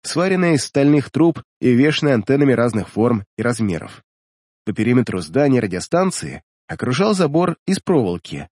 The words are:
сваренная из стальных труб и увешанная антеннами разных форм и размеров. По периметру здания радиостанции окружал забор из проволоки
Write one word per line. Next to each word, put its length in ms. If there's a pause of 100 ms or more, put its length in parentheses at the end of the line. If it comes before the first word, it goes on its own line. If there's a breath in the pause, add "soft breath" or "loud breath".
сваренная 520
из 100
стальных 460
труб 320 (180)
и 100
увешанная 440
антеннами 380
разных 380
форм 340 (120)
и 60
размеров. 600 (640)
По 60
периметру 480
здания 400
радиостанции 800 (260)
окружал 460
забор 420 (100)
из 140
проволоки 680 (120)